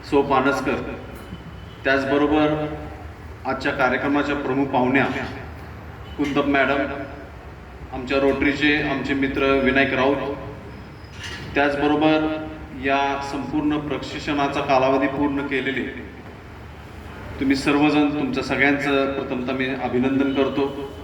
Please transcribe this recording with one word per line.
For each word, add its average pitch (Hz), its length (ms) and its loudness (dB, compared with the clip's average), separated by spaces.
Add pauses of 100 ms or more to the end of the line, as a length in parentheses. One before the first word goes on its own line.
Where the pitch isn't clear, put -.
सो 143 120 6
पानसकर, 135 600 2 (1000)
त्याचबरोबर 143 720 4 (920)
आजच्या 135 260 -2
कार्यक्रमाच्या 139 640 2
प्रमुख 131 300 0
पाहुण्या 127 400 4 (1120)
कुंदप 139 300 2
मॅडम, 139 340 4 (1120)
आमच्या 127 260 0
रोटरीचे 143 560 4 (140)
आमचे 135 240 -2
मित्र 135 380 2 (120)
विनायक 135 300 4
राऊत, 135 420 2 (1200)
त्याचबरोबर 147 720 4 (580)
या 139 140 4 (320)
संपूर्ण 147 480 -2
प्रशिक्षणाचा 143 840 -2
कालावधी 135 460 4
पूर्ण 139 400 0
केलेले 127 400 -2 (1500)
तुम्ही 139 160 4
सर्वजण, 147 580 4
तुमचं 131 280 -2
सगळ्यांचं 139 720 2
प्रथमतः 131 400 -4
मी 131 140 0 (160)
अभिनंदन 135 500 2
करतो. 135 580 0 (120)